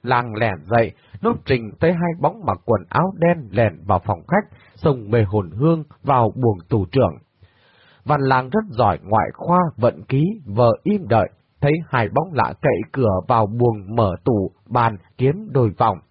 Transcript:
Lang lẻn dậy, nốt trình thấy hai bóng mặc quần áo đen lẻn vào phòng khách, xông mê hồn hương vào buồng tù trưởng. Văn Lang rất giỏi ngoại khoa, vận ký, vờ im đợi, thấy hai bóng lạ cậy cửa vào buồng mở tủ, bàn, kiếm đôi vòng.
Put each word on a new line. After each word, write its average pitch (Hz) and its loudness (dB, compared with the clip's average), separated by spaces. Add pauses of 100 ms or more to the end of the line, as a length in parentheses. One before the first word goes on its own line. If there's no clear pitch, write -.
Lang 120 0
lẻn 110 0 (100)
dậy, 110 0 (300)
nốt 233 0 (100)
trình 117 -2 (100)
thấy 165 2
hai 170 -2 (100)
bóng 180 -2
mặc 101 -2
quần 110 2
áo 180 -2
đen 165 0
lẻn 104 0 (140)
vào 95 2
phòng 92 -2
khách, 202 -4 (160)
xông 123 -2
mê 113 2
hồn 98 -2
hương 151 0 (180)
vào 123 2
buồng 117 0 (100)
tù 101 0
trưởng. 110 2 (880)
Văn 143 0
Lang 131 2
rất 208 -2
giỏi 107 0
ngoại 104 0
khoa, 175 0 (180)
vận 107 0
ký, 135 0 (240)
vờ 113 2 (120)
im 185 -2
đợi, 107 2 (320)
thấy 143 2 (160)
hai 117 0
bóng 151 -2
lạ 127 0
cậy 143 2 (140)
cửa 107 2
vào 113 2
buồng 110 -2
mở 98 2
tủ, 104 0 (160)
bàn, 117 0 (220)
kiếm 170 0
đôi 123 2
vòng. 107 2 (120)